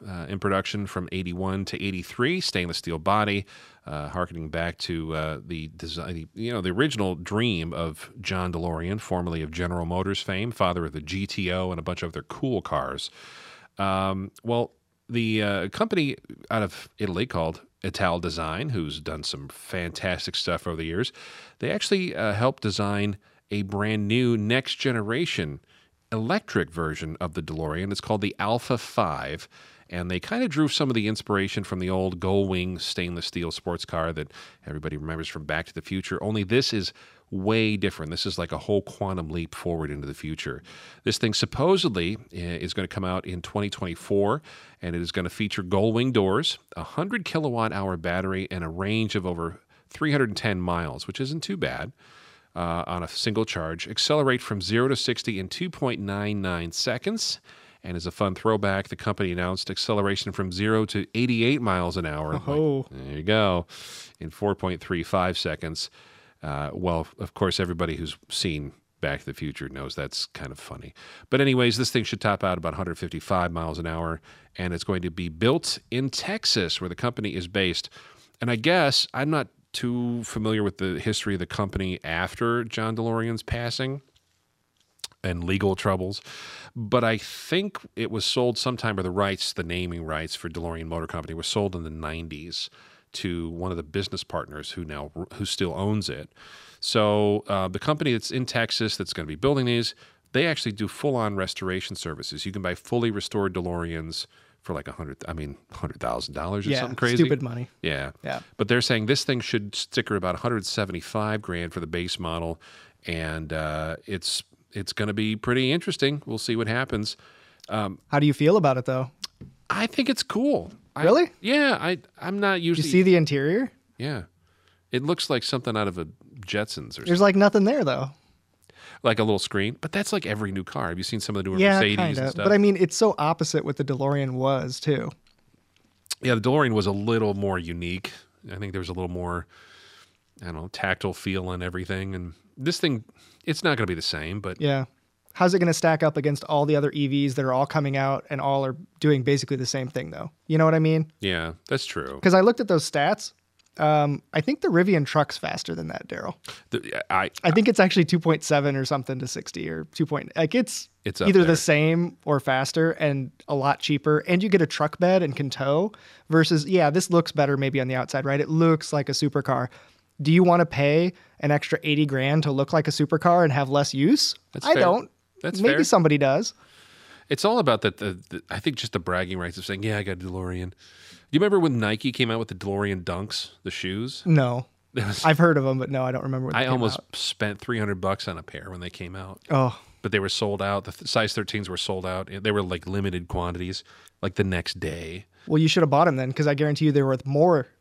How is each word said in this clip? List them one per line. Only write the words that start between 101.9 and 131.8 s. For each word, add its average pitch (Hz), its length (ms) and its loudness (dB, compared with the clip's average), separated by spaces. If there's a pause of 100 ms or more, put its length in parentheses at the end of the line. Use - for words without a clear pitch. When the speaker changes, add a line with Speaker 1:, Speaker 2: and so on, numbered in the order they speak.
Speaker 1:
services. - 500 -8
You 98 60 -6
can 98 100 -6
buy 90 120 -2
fully 117 360 -2
restored 101 440 -2
DeLoreans 85 720 -6 (360)
for, 90 120 -8
like, 69 140 -8
a - 40 -12
hundred, 71 240 -12 (100)
I 85 60 -8
mean, 73 240 -8 (160)
hundred - 280 -8
thousand 60 340 -4
dollars 92 320 -4
or 143 40 -2
Speaker 2:
Yeah, 131 100 2
Speaker 1:
something 127 160 -6
crazy. 123 200 4
Speaker 2:
stupid 135 260 4
money. 120 260 -6 (140)
Speaker 1:
Yeah. 69 300 -2 (100)
Speaker 2:
Yeah. 64 180 -6 (160)
Speaker 1:
But 104 120 -2
they're 120 140 4
saying 110 240 0
this 135 180 2
thing 127 160 0
should 104 340 -4
sticker - 420 -2
about 90 200 0
a - 20 -8
hundred 117 280 -2
seventy-five 107 760 -4
grand 87 300 -6
for 90 80 -6
the 82 60 -6
base 87 320 -4
model, 82 420 -4 (460)
and, 80 460 -6
uh, 78 440 -4 (100)
it's, - 360 -4 (300)
it's 101 200 -8
gonna 104 220 -2
be 107 220 0
pretty 127 360 2
interesting. 147 540 0
We'll 113 120 -4
see 113 180 -2
what 113 120 0
happens. 113 480 -2 (520)
Um, 101 300 -4 (100)
Speaker 2:
How 143 100 2
do 147 80 6
you 147 80 6
feel 160 220 6
about 139 220 4
it, 123 60 -6
though? 127 260 -2 (580)
Speaker 1:
I 214 180 0
think 247 220 0
it's 269 140 0
cool. 240 500 0 (240)
I 143 80 0
Speaker 2:
Really? 277 260 8 (100)
Speaker 1:
Yeah, 269 400 2
I, 175 180 0 (220)
I'm 196 200 -4
not 196 160 4
Speaker 2:
Did 175 80 -2
you 165 60 4
Speaker 1:
usually 156 180 2
Speaker 2:
see 180 140 8
the 180 140 8
interior? 156 540 2 (280)
Speaker 1:
Yeah. 135 240 -4 (720)
It 123 120 0
looks 160 260 -2
like 123 140 2
something 123 320 -2
out 107 120 2
of 90 100 -6
a 82 80 -4 (380)
Jetsons 104 540 -4
or - 60 -12
Speaker 2:
There's, 175 140 2
Speaker 1:
something. - 20 -
Speaker 2:
like, 196 160 6
nothing 202 280 6
there, 247 200 2
though. 131 260 0 (920)
Speaker 1:
Like 113 160 4
a 113 40 4
little 107 160 4
screen, 101 420 -2
but - 120 -8
that's 202 200 -2
like 202 140 -2
every 104 260 -2
new 95 120 -4
car. - 240 -4
Have 85 100 -4
you 92 60 -4
seen 110 160 -4
some 107 160 -4
of 98 80 -2
the 95 60 -2
newer 95 80 0
Speaker 2:
Yeah, 98 180 6
Speaker 1:
Mercedes 104 200 4